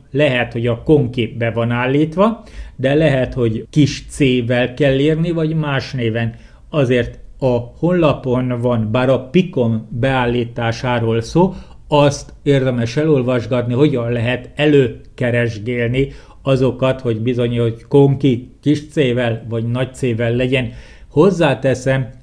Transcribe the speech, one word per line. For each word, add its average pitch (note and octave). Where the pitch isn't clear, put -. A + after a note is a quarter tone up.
lehet, B2+
hogy A#2+
a A#2
Konki B2+
be A#2
van A#2
állítva, D#3
de C3
lehet, C3+
hogy A2+
kis -
C-vel B2
kell C3+
írni, D#3+
vagy D#3+
más C#3+
néven. A#2
Azért B2
a B2
honlapon B2+
van, A2+
bár B2+
a B2+
Picom A2+
beállításáról A#2+
szó, F3+
azt D3
érdemes B2+
elolvasgatni, B2
hogyan B2
lehet A#2+
előkeresgélni A#2+
azokat, C3
hogy A2+
bizony, A#2+
hogy A#2
Konki C#3
kis D3+
C-vel A#2+
vagy A#2
nagy B2
C-vel A#2
legyen. B2+
Hozzáteszem, C3+